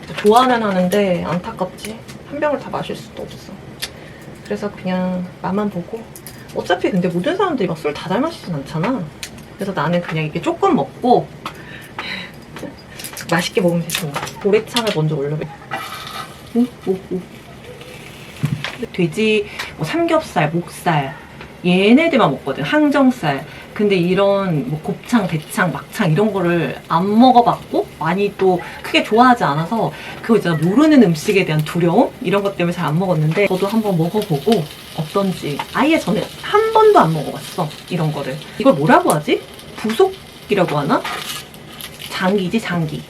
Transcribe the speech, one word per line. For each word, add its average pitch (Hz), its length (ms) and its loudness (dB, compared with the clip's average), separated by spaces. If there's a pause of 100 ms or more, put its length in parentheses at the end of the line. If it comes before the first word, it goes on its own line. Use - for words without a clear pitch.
(180)
좋아는 240 460 6
하는데 185 640 2
안타깝지. 190 720 -6 (320)
한 285 100 -8
병을 294 200 0
다 - 100 -12
마실 - 260 -6
수도 - 280 -14
없어. - 280 -16 (920)
그래서 208 280 -6
그냥 185 540 -4 (160)
맛만 202 280 -2
보고. 226 340 -8 (520)
어차피 - 360 0
근데 185 160 2
모든 180 300 0
사람들이 320 300 0
막 165 100 -4
술 147 160 -4
다 - 160 -10
잘 196 120 2
마시진 302 340 -4
않잖아. 175 480 -2 (520)
그래서 196 160 -6
나는 175 300 0
그냥 160 240 -4
이렇게 151 160 -4
조금 339 340 2
먹고 - 520 2 (2000)
맛있게 175 320 0
먹으면 170 220 2
되지 170 220 -4
뭐. 143 80 -8 (280)
도래창을 220 540 0
먼저 156 200 2
올려볼게. 143 320 -4 (1080)
오, 233 40 4 (280)
오, 190 40 2 (200)
오. 180 100 -2 (1700)
돼지, 208 580 2 (280)
뭐, 156 80 -4
삼겹살, 320 680 0
목살 160 640 -2 (500)
얘네들만 214 640 6
먹거든. - 320 -4
항정살. 269 840 2 (280)
근데 202 220 2
이런 185 760 2
뭐 151 120 -4
곱창, 196 460 -2
대창, 165 440 -2
막창 160 400 -2
이런 208 200 4
거를 170 480 0 (100)
안 190 300 2
먹어봤고 247 680 4 (100)
많이 190 400 0
또 185 240 4 (220)
크게 311 200 0
좋아하지 240 420 6
않아서 160 460 0 (300)
그거 226 160 4
있잖아, 170 200 2
모르는 247 440 6
음식에 190 440 4
대한 151 200 2
두려움? 175 460 2 (100)
이런 196 220 0
것 196 120 -2
때문에 175 200 0
잘 175 100 -4
안 151 140 0
먹었는데 180 480 2
저도 185 180 2
한번 208 320 2
먹어보고 170 680 2 (340)
어떤지. 156 600 -2 (160)
아예 294 240 4
저는 - 260 0 (200)
한 440 300 2
번도 440 260 8
안 160 140 4
먹어봤어, - 540 -6 (220)
이런 160 220 0
거를. 143 260 -6 (220)
이걸 254 140 6
뭐라고 262 380 4
하지? 240 300 0 (360)
부속이라고 214 1000 0
하나? 147 240 2 (1080)
장기지, 190 500 0
장기. 156 480 -2